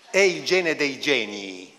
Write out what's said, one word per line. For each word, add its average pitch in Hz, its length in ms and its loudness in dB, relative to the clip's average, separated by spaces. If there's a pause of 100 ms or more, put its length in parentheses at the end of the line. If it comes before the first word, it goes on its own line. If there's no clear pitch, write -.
è - 80 0
il 180 260 4
gene 170 320 0
dei 139 240 -2
genii 104 800 -4